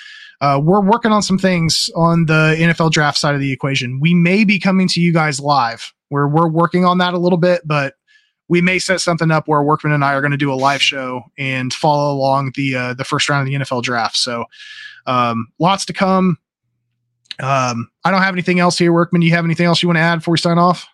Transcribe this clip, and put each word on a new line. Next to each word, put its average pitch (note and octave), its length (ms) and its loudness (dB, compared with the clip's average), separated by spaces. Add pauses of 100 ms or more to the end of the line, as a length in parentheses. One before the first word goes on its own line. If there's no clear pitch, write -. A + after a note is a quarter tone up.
(420)
uh, C#3 200 2
we're F3+ 180 4
working G#3+ 320 2
on G#3 100 2
some F#3+ 160 0
things F3 560 0
on E3+ 320 2
the D#3 320 4
N E3 100 4
F E3 120 0
L D#3+ 100 2
draft D3+ 260 0
side D3 180 0
of C#3+ 60 -2
the C#3 120 -2
equation. C3+ 480 -4
We E3 120 2
may F3+ 320 4
be G3+ 140 2
coming F#3 300 2
to F3 120 -2
you E3+ 120 2
guys D#3 280 0
live. C3+ 520 -2 (180)
We're, C#3+ 160 -2
we're D#3+ 220 2
working E3+ 360 0
on F3+ 140 2
that F3+ 160 0
a F3+ 40 -2
little F3+ 200 0
bit, F3 260 2
but D3 300 -4 (540)
we F3 120 2
may F3+ 180 0
set F3 220 -2
something E3 300 0
up D#3 180 0
where D3+ 140 2
Workman D3+ 320 0
and C#3+ 100 0
I C#3 100 0
are C#3 60 -2
gonna C#3+ 160 -2
do C#3+ 160 -2
a - 20 -4
live C3+ 280 0
show B2+ 400 -4 (160)
and C3 340 -4
follow D3 400 0
along C3+ 440 -2
the, C#3 180 -2
uh, B2 200 -4
the C3 100 -8
first - 240 -4
round C#3+ 140 0
of C3+ 40 -2
the C3+ 80 -4
N C#3 80 -2
F C3+ 100 -6
L B2 80 -4
draft. A#2 360 -4
So, A#2 280 -4 (640)
um, A#2+ 420 -2 (100)
lots F#3 280 0
to E3+ 80 -12
come. F#3+ 420 2 (1040)
Um, B2+ 480 -2 (160)
I E3+ 60 2
don't F#3+ 100 2
have F#3+ 140 0
anything F3+ 260 0
else F3 160 2
here, E3+ 160 2
Workman. E3+ 280 2
Do E3+ 60 2
you E3 60 4
have E3+ 140 0
anything E3 180 0
else E3+ 180 2
you F3 60 0
wanna E3+ 120 2
add E3+ 160 2
before E3 160 -2
we E3 60 0
sign E3+ 200 0
off? F3 360 0